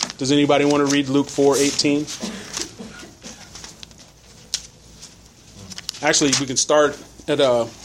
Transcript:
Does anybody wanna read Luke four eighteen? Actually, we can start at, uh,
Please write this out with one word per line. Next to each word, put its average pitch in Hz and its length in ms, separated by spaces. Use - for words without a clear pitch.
Does 131 140
anybody 143 320
wanna 143 220
read 139 240
Luke 139 180
four 139 300
eighteen? 143 480
Actually, 151 380
we 143 60
can 127 100
start 147 420
at, 147 140
uh, 120 240